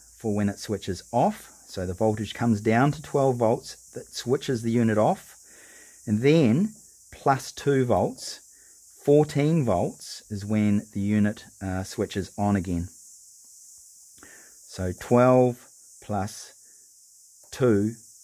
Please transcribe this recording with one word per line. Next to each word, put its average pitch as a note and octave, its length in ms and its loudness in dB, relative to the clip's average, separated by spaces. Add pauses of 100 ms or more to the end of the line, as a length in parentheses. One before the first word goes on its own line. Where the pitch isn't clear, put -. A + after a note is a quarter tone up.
(200)
for G#2+ 160 -4
when G#2 140 0
it G2+ 100 -8
switches F#2+ 420 -8 (100)
off, E3+ 400 -2 (140)
so F#2 220 -8
the F#2 80 -6
voltage A2 400 -2
comes A2+ 260 0
down A#2 300 2
to D3+ 100 -10
twelve C3+ 360 0
volts, - 580 -2
that - 180 -16
switches A#2+ 480 -2
the A#2 80 -4
unit A2+ 300 2
off, D3 360 0 (680)
and G#2+ 160 0
then D3+ 540 4 (360)
plus - 400 -2
two C3+ 340 0
volts. A#2 560 -2 (640)
Fourteen D3+ 580 2
volts A2+ 680 -4
is G2+ 120 -8
when G#2 380 2 (120)
the G2+ 60 -6
unit, G#2 460 0 (160)
uh, F#2+ 220 -4
switches G2 560 -6
on G2+ 160 2
again. F2+ 320 -2 (1800)
So F2+ 320 -6
twelve B2+ 640 4 (380)
plus - 520 -8 (960)
two A2 400 2 (320)